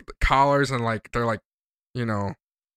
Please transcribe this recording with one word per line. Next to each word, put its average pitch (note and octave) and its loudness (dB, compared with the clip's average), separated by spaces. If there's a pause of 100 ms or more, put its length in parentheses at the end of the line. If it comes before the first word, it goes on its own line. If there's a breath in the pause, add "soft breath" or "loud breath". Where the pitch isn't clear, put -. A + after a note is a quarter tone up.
(200)
collars C#3 4
and, B2 -2
like, A2+ -4
they're, A#2+ -2
like, A2 -2 (520)
you B2 -4
know, G2+ -4 (440)